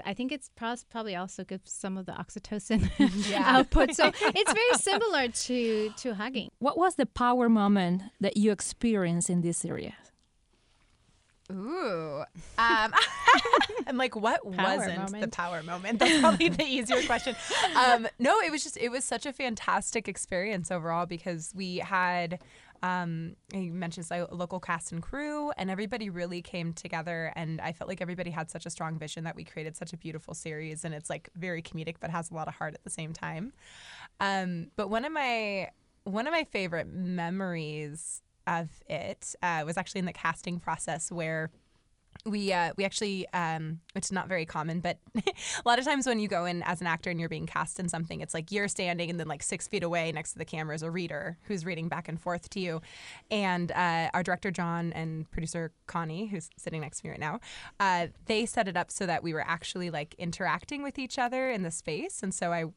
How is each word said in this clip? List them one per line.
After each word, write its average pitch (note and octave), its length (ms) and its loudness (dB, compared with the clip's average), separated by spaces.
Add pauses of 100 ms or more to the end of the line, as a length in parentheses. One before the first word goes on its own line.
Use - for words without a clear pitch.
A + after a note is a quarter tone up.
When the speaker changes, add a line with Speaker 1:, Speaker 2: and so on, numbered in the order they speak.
Speaker 1:
I G3+ 80 -4
think B3 180 -4
it's D4 240 -8
pros-, A#3 280 -6
probably A3 320 -6
also F#3 280 -6
gives - 280 -10
some F#3+ 260 -6
of F#3 80 -6
the F3 80 -8
oxytocin G#3 840 0
<laughs> G#3 320 6
Speaker 2:
Yeah. G3+ 160 2
Speaker 1:
output. C4+ 500 8
So D#4 120 8
Speaker 2:
<laughs> - 140 2
Speaker 1:
it's F4 320 4
very A#4 200 6
similar F#4 540 4
to, A3+ 720 0
to B3 180 -4
hugging. A3 340 -4 (100)
Speaker 3:
What C4 180 2
was E4+ 180 6
the C4 100 4
power B3 440 4
moment G3+ 540 6 (160)
that G3+ 180 2
you G#3 140 8
experienced F#3+ 800 2
in F3 120 4
this E3+ 240 0
area? - 280 -6 (1600)
Speaker 2:
Ooh. F#3+ 720 -4 (340)
Um, A3+ 360 6 (440)
<laughs> G#4+ 500 4
I'm C4 100 0
like, B3+ 180 2
"What A3+ 260 2 (120)
Speaker 1:
Power F#3+ 240 4
Speaker 2:
wasn't F#3+ 300 -2
the G3 40 -4
Speaker 1:
moment. G#3 220 -4
Speaker 2:
power F3 300 -4
moment?" F#3 360 -4
That's D#4+ 220 8
probably D#4+ 280 8
the - 140 2
easier B3+ 400 2
question. B3+ 380 0
Speaker 1:
<laughs> - 340 2
Speaker 2:
Um, A#3+ 320 8 (120)
no, C#4+ 200 6
it F4 120 2
was D4+ 120 -2
just, - 140 -8
it A#3+ 120 0
was B3 140 -2
such A#3 220 -4
a C#4+ 80 -4
fantastic G#3+ 760 0
experience F#3 640 -2
overall E3+ 340 0
because E3+ 500 -6
we F#3 220 -4
had F3+ 600 0 (440)
um, F3 520 -2 (180)
he F#3+ 160 -4
mentions E3+ 400 -6
the F3 220 -2
local F3 280 -6
cast E3+ 320 -4
and E3+ 120 -6
crew, D4 540 -4
and F#3+ 120 -4
everybody G#3 400 -4
really F3 320 -6
came E3 320 -6
together, E3 640 -6
and D#3+ 260 -6
I E3 120 -6
felt - 140 -10
like F#3+ 140 -8
everybody F3 300 -6
had D#3+ 180 -6
such - 160 -12
a E3+ 40 -8
strong D#3+ 280 -6
vision D#3+ 280 -10
that D#3+ 100 -8
we - 80 -14
created D#3 340 -10
such - 160 -10
a E3+ 40 -12
beautiful D#3+ 360 -12
series, D#3 500 -8
and E3 100 -6
it's, D3+ 160 -10
like, D3+ 260 -8
very E3+ 260 -4
comedic D#3+ 380 -8
but - 100 -2
has E3 220 -2
a - 20 -10
lot D#3 140 -4
of D3+ 80 -8
heart D#3 180 -4
at - 100 -16
the - 60 -10
same D#3+ 240 -6
time. D#3+ 400 -6 (640)
Um, F#3 560 0
but G3+ 140 -2
one A3+ 160 0
of D#4 60 -4
my, A3+ 580 0 (360)
one G#3 200 -2
of D#4 80 0
my E4 120 2
favorite F3 420 -2
memories E3+ 1300 -4 (260)
of E3+ 220 -2 (180)
it, - 560 -6
uh, E3+ 200 0
was E3 140 -4
actually - 220 -4
in F3+ 60 0
the E3+ 80 -6
casting E3+ 460 -4
process - 520 -4
where D#3+ 400 -4 (760)
we, G3+ 280 0
uh, E3+ 240 2
we G3 80 2
actually, G3 480 -2
um, D#3+ 460 -2 (160)
it's - 160 -4
not F#3 160 -2
very F3+ 180 0
common, E3 340 -2
but F3 180 -2 (100)
<laughs> - 80 -20
a A3 80 0 (420)
lot A#3+ 140 8
of B3+ 60 -2
times C#4 200 2
when A#3+ 140 4
you G#3 80 0
go F3+ 180 0
in F3 180 -2
as F3 180 -2
an F3+ 60 -2
actor E3 220 0
and E3+ 100 -2
you're E3 100 -2
being D#3+ 180 -6
cast - 320 -4
in F3 100 -2
something, E3 320 -4
it's D3+ 120 -8
like E3 180 -6
you're G3+ 160 0
standing F3 420 -2
and E3+ 100 -4
then, D#3 80 -4
like, D3 140 -6
six - 260 -6
feet F#3+ 160 -2
away E3+ 280 0
next D#3 220 -6
to - 40 -10
the D#3+ 80 -6
camera D#3 300 -6
is D#3 80 -6
a E3 80 -4
reader E3 520 -6
who's F3+ 220 -6
reading E3 220 -4
back E3 200 -6
and E3 140 -8
forth F3 300 -4
to - 80 -6
you. E3 220 -4 (480)
And, F#3 420 0
uh, E3 420 2
our F3+ 100 0
director, F3+ 280 -2
John, E3+ 420 -2
and D#3+ 380 -6
producer, E3 400 -4 (160)
Connie, E3 400 -4
who's F#3+ 300 -8
sitting E3 240 -8
next D3 180 -10
to - 80 -12
me D#3+ 40 -8
right - 80 -12
now, D#3 200 -4 (400)
uh, F3+ 280 4 (180)
they A3+ 200 2
set A3 220 0
it F3+ 100 -2
up F3 140 -2
so - 140 -4
that E3+ 180 0
we E3 100 -2
were D#3 120 -4
actually, F3 440 -4
like, D#3 280 -6
interacting F3 640 -4
with C#4 160 -8
each B3+ 180 -6
other B3+ 320 0
in G#3+ 140 -2
the E3 80 -4
space. F3+ 500 -6
And F#3+ 120 -4
so E3+ 200 -2
I, E3 120 0 (120)